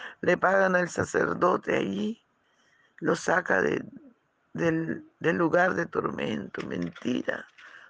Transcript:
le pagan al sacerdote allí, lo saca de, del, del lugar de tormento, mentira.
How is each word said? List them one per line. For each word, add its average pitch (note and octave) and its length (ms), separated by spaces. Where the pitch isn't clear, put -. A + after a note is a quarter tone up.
le F3+ 160
pagan F#3+ 400
al F3+ 120
sacerdote - 840
allí, G#3 500
lo E3 160
saca - 440
de, - 240
del, D#3+ 520
del E3+ 180
lugar F3 380
de F3 120
tormento, - 800
mentira. - 760